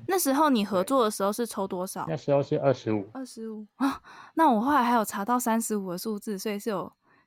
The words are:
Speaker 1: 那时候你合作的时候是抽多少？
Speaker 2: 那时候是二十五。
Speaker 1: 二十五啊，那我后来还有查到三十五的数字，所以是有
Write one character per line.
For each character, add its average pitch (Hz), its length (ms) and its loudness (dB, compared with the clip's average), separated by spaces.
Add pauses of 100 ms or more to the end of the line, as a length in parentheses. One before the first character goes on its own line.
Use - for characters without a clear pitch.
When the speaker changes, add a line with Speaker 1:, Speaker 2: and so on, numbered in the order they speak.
Speaker 1:
那 381 100 2
时 277 140 2
候 294 180 4
你 233 140 4
合 196 200 0
作 262 200 2
的 214 80 2
时 202 120 -4
候 202 100 0
是 233 120 -2
抽 196 220 -4
多 185 180 -6
少？ 185 220 -8
Speaker 2:
那 165 80 -4
时 - 160 -2
候 143 100 6
是 147 180 0
二 139 140 4
十 113 200 -2
五。 101 200 -2
Speaker 1:
二 262 120 -10
十 226 240 -12
五 214 160 -12 (100)
啊， 269 240 -2 (360)
那 320 140 6
我 214 120 4
后 277 120 2
来 254 100 4
还 247 100 2
有 226 100 4
查 202 220 -6
到 240 140 2
三 226 200 0
十 220 160 -2
五 190 160 -4
的 175 60 -4
数 208 200 -4
字， 202 200 -6
所 214 140 -4
以 202 60 -2
是 202 120 -6
有 185 220 -4 (360)